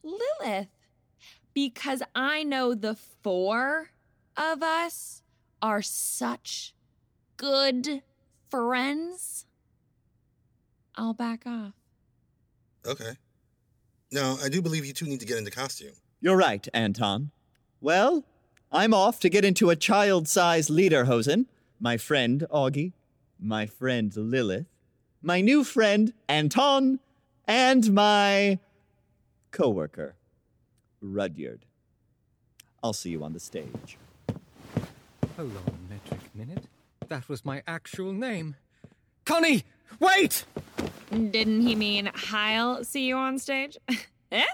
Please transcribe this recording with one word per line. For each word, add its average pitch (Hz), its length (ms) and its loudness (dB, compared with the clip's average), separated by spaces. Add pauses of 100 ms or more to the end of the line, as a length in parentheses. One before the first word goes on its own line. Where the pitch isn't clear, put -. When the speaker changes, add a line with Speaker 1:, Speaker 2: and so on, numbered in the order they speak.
Speaker 1:
Lilith. 330 640 -6 (880)
Because 269 480 -4 (120)
I 285 280 -2
know 262 320 -2
the 220 200 -4
four 226 960 -2 (460)
of 311 260 -2
us 330 600 -4 (400)
are 214 200 0
such - 920 -8 (640)
good 269 640 0 (480)
friends, 277 960 -4 (1500)
I'll 226 200 -4
back 233 320 -8
off. 226 260 -10 (1120)
Speaker 2:
Okay. 113 260 -8 (1000)
Now, 135 300 0
I 139 60 -2
do 170 140 -2
believe 160 220 -2
you 139 80 -10
two 160 140 -8
need 135 140 -6
to 107 60 -12
get 117 120 -4
into 104 120 -6
costume. - 420 -10 (280)
Speaker 3:
You're 185 160 4
right, 131 360 2
Anton. 110 580 0 (500)
Well, 220 440 2 (460)
I'm 214 240 4
off 202 260 4
to 185 80 4
get 190 160 4
into 185 260 4
a 165 60 4
child-sized 175 920 4
lederhosen. 147 760 4 (340)
My 117 160 0
friend 139 560 0
Augie, 143 400 0 (480)
my 107 260 -4
friend 113 500 -2
Lilith, 113 500 -2 (560)
my 175 180 0
new 262 240 4
friend 214 480 2 (160)
Anton, 262 720 2 (460)
and 247 460 6
my 202 680 4 (920)
coworker, 80 640 -2 (840)
Rudyard. 87 640 -6 (1160)
I'll 113 100 -2
see 90 180 -8
you 78 140 -8
on 78 80 -10
the 85 80 -12
stage. - 580 -14 (1400)
Speaker 4:
Hold 147 200 -8
on 95 60 -14 (120)
a 90 180 -16
metric 101 280 -12 (140)
minute. 127 300 -12 (440)
That 135 200 -10
was 135 160 -10
my 139 220 -8
actual 185 460 -8
name. 190 440 -6 (680)
Connie, 330 400 4 (360)
wait! 381 440 4 (680)
Speaker 1:
Didn't 220 500 0
he 233 160 4
mean, 208 340 -2 (220)
"I'll 220 520 0
see 262 220 -4
you 254 100 0
on 262 220 -2
stage"? 269 380 -6 (120)
<laughs> 247 80 -2 (360)
Eh? 226 100 0 (120)